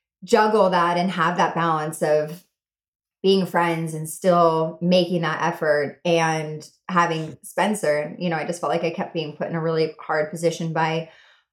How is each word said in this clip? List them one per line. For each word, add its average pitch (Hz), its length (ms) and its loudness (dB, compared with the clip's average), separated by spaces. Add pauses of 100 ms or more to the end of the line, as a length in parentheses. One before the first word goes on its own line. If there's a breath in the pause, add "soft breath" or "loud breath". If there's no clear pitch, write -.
(240)
juggle 214 480 4
that 175 260 2
and 180 140 0
have 170 260 0
that 175 180 2
balance 160 480 -2
of 156 400 0 (800)
being 190 220 4
friends 170 480 0
and 156 140 -8
still 170 720 2
making 175 420 2
that 156 180 -2
effort 151 640 0
and 160 640 0 (200)
having 160 540 0
Spencer. 180 540 0
And, 147 240 -6
you 180 80 -2
know, 165 80 -2
I 151 80 -4
just 175 160 -6
felt 147 100 -2
like 170 120 -2
I 165 80 -2
kept 170 220 -8
being 151 220 -6
put 160 120 -6
in 160 80 -6
a 165 60 -4
really 160 380 -2
hard 156 300 -4
position 165 440 -4
by 160 360 -2 (440 soft breath)